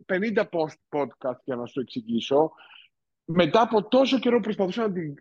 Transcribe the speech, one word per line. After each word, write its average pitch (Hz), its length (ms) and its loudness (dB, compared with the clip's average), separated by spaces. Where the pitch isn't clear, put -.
πενήντα 202 460 0
post-, 156 480 -4
podcast 127 440 -6
για 131 120 -6
να 120 100 -8
σου 127 140 -8
εξηγήσω. 120 720 0
Μετά 170 360 4
από 226 260 0
τόσο 262 320 4
καιρό 240 200 2
προσπαθούσα 202 480 -2
να 202 60 -2
την, 160 280 -8